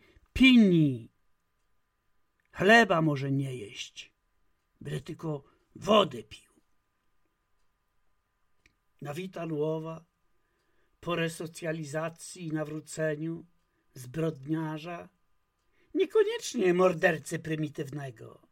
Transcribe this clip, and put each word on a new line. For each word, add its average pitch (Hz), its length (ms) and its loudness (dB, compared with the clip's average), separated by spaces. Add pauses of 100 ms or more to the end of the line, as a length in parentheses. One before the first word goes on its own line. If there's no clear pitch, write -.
(320)
pini. 175 800 6 (1400)
Chleba 190 500 6
może 139 280 0
nie 135 260 -2
jeść, - 560 -14 (680)
byle 147 200 -10
tylko 151 420 -10 (340)
wodę 147 460 2
pił. - 300 -20 (2500)
Na 147 140 -12
Wita 180 300 -10
Luowa, 160 600 -6 (960)
po 170 160 -4
resocjalizacji 165 1300 -6
i 156 60 -6
nawróceniu 156 920 -6 (480)
zbrodniarza, 156 1120 -6 (840)
niekoniecznie 392 800 0
mordercy 175 640 2
prymitywnego 143 1000 -8 (100)